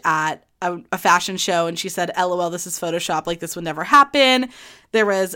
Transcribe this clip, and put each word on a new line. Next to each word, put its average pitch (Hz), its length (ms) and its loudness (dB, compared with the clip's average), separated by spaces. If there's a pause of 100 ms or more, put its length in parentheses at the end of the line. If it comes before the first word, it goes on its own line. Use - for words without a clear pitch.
at 156 380 -2 (180)
a, 180 160 -4 (140)
a 185 60 -4
fashion 180 400 2
show, 170 300 0
and 170 120 -6
she - 80 -8
said, 180 280 -4
"L 180 180 0
O 180 80 0
L, 175 80 0
this 170 180 -8
is 175 100 -8
Photoshop, 170 480 -4
like, 170 140 -6
this 165 160 -10
would 175 80 -8
never 160 220 -6
happen." 269 640 4 (420)
There 220 140 4
was 190 300 0